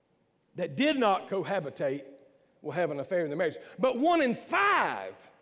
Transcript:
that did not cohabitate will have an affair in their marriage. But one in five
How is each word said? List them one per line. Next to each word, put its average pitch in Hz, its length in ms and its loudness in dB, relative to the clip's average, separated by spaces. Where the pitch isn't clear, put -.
that 165 200 -4
did 285 220 2
not 208 320 2
cohabitate 151 720 -4
will 147 120 -10
have 165 180 0
an 147 80 -6
affair 170 240 -2
in 156 60 -2
their 147 80 -4
marriage. 165 200 -2
But 254 200 0
one 330 220 4
in 247 140 2
five 208 800 0